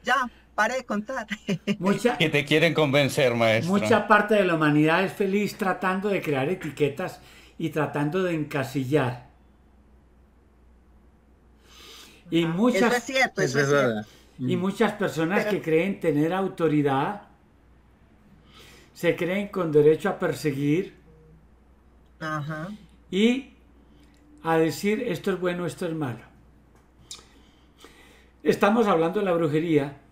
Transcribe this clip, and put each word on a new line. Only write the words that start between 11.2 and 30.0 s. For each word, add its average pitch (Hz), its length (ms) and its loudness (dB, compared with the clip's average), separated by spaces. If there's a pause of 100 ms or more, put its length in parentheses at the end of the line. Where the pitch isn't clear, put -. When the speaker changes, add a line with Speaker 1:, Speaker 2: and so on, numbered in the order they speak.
Speaker 2:
Y 170 140 2
Speaker 1:
Ajá. 165 80 -2
Speaker 2:
muchas, 196 280 2
Speaker 1:
Eso 240 140 2
es 240 80 -2
cierto, 262 400 -2
eso - 0 -
Speaker 4:
Eso 135 160 0
Speaker 1:
es 143 60 2
Speaker 4:
es 139 40 -2
Speaker 1:
cierto. 139 200 4
Speaker 4:
verdad. 107 180 -4 (320)
Speaker 2:
y 139 160 -2
Speaker 4:
Mm. 175 60 -2
Speaker 2:
muchas 196 320 0
personas 170 500 -2
Speaker 1:
Pero 214 80 -2
Speaker 2:
que 175 100 -2
creen 170 380 0
tener 160 340 0
autoridad 160 920 0 (1700)
se 165 220 0
creen 190 340 -4
con 175 220 -4
derecho 156 380 4
a 180 80 -4
perseguir 151 760 -2 (1200)
Speaker 1:
Ajá. 156 500 -8 (420)
Speaker 2:
y 233 420 0 (880)
a 160 160 0
decir 180 480 0
esto 190 280 -4
es 175 60 -6
bueno, 175 280 -4
esto - 180 -8
es 165 80 -4
malo. 135 280 -6 (2250)
Estamos 214 460 2
hablando 170 320 0
de 202 60 -2
la 185 80 0
brujería. 156 640 0 (140)